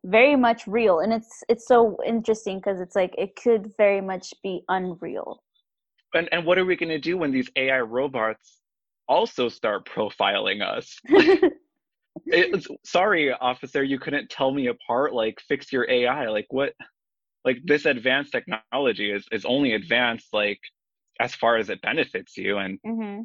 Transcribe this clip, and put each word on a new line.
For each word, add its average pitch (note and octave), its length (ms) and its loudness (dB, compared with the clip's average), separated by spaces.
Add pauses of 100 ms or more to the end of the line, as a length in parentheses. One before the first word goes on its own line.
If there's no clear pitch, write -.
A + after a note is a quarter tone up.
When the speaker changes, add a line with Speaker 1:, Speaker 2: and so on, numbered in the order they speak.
Speaker 1:
very A#3 300 6
much A#3+ 320 2
real. G3 320 2
And G3+ 140 0
it's, - 360 -8
it's A#3 200 0
so A#3 360 6
interesting G#3+ 560 -2
'cause F#3+ 200 -4
it's F#3 160 -6
like, F#3 220 0
it G3 180 -6
could G#3+ 400 0
very G3+ 240 4
much F#3+ 320 -8 (100)
be F#3+ 260 -6
unreal. F3+ 760 -6 (680)
Speaker 2:
And, E3 180 0
and E3+ 120 -2
what F3+ 140 4
are F#3+ 60 2
we F#3 100 0
gonna E3 240 -4
do E3 180 -4
when D#3 140 -2
these B2+ 240 -2
A C3+ 160 0
I C3 120 2
robots A#2 800 -4 (440)
also C#3+ 420 0
start G#2 380 -4
profiling G2+ 760 -2
us? G2 440 -6
<laughs> - 20 -18
Speaker 1:
<laughs> E4+ 440 6 (760)
Speaker 2:
It's, F3+ 420 0 (160)
"Sorry, F3 480 2
officer, B2+ 500 -2
you C3+ 160 -2
couldn't C#3 300 -6
tell C3+ 240 0
me C#3 140 -2
apart. B2 480 -2
Like, A2+ 340 -2
fix C#3 240 -4
your B2+ 180 0
A B2 160 2
I." B2+ 220 -2
Like, G#2+ 220 -4
what? C3+ 240 -2 (680)
Like, B2+ 200 0
this D3 220 2
advanced C3 460 0
technology A2 800 -4
is, G2+ 220 -4
is G2+ 140 -4
only C3 260 2
advanced, A#2 600 -2
like, G#2 280 -2 (600)
as A#2+ 140 -2
far A#2 220 2
as G#2+ 140 -2
it F#2+ 100 -6
benefits B2 560 -4
you. G2 220 -2
And G2 280 -6
Speaker 1:
Mm-hmm. A3 380 -8